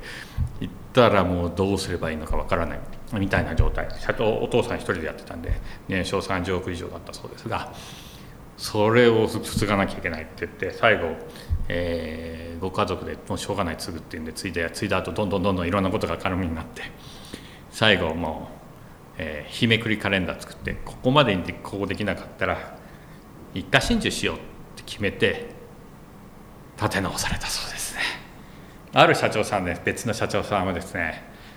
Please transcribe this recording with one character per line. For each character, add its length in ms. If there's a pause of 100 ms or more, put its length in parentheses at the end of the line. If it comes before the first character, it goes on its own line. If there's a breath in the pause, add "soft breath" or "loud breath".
(600 loud breath)
行 80
っ 40 (200)
た 160
ら 160
も 220
う 60
ど 200
う 40
す 140
れ 60
ば 140
い 20
い 40
の 80
か 120
わ 80
か 100
ら 100
な 100
い 40 (340)
み 140
た 140
い 40
な 100
状 140
態。 200 (100)
社 140
長、 240
お 100
父 160
さ 120
ん 20
一 60
人 120
で 120
や 40
っ 40
て 80
た 120
ん 60
で、 100 (380 loud breath)
年 160
商 160
三 220
十 100
億 180
以 60
上 100
だ 100
っ 40
た 120
そ 140
う 40
で 60
す 120
が、 240 (840 loud breath)
そ 320
れ 200
を 180
継 380
が 100
な 100
き 100
ゃ 20
い 40
け 80
な 80
い 60
っ 40
て 180
言 40
っ 20
て、 200
最 260
後、 120 (580 loud breath)
え 880
ー、 40
ご 100
家 140
族 180
で 140 (100)
も 80
う 20
し 120
ょ 40
う 40
が 80
な 80
い 40
継 140
ぐ 60
っ 40
て 140
い 40
う 20
ん 40
で、 60
継 180
い 40
で、 160
継 160
い 40
だ 80
後、 140
ど 140
ん 40
ど 100
ん 40
ど 80
ん 60
ど 60
ん 40
い 40
ろ 100
ん 20
な 60
こ 100
と 80
が 160
明 80
る 60
み 100
に 80
な 60
っ 40
て、 180 (840 loud breath)
最 280
後 160
も 380
う、 680
え 300
ー、 40
日 160
め 100
く 120
り 80
カ 120
レ 100
ン 60
ダ 120
ー 40
作 120
っ 20
て、 300
こ 160
こ 100
ま 140
で 100
に 80
で、 100
こ 300
う 40
で 80
き 100
な 100
か 80
っ 40 (100)
た 80
ら、 320 (760 loud breath)
一 160
家 120
心 180
中 120
し 140
よ 80
う 20
っ 40 (360)
て 100
決 160
め 100
て、 360 (1300)
立 140
て 100
直 160
さ 120
れ 80
た 100
そ 200
う 40
で 60
す 180
ね。 60 (920 loud breath)
あ 120
る 100
社 140
長 140
さ 160
ん 60
ね、 180
別 240
の 60
社 160
長 140
さ 180
ん 40
は 60
で 100
す 120
ね、 300 (340 loud breath)